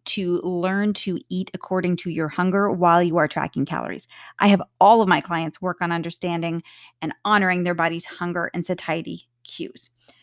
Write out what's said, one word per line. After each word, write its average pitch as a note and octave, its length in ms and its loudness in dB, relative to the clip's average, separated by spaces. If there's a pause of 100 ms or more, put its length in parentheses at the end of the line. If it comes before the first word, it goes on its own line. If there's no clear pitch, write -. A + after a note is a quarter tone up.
to F3 380 -2
learn F#3 520 0
to F3+ 240 -4 (120)
eat F#3 240 -4
according F3+ 420 0
to E3+ 140 -8
your D#3 180 -2
hunger F#3+ 420 2
while F3 320 4
you E3+ 140 0
are D#3 100 4
tracking D3 380 -4
calories. - 420 -8 (320)
I G3+ 100 4
have G3+ 140 6 (180)
all A3+ 200 8
of G3 80 4
my F3 140 4
clients E3 400 -6
work F3+ 180 -4
on E3+ 120 -2
understanding E3+ 680 -4 (380)
and D#3+ 140 -6 (100)
honoring F#3+ 380 2
their F3 120 0
body's E3 300 0
hunger F3 480 -4
and F3 140 -4
satiety E3+ 600 -6 (180)
cues. - 440 -12 (340)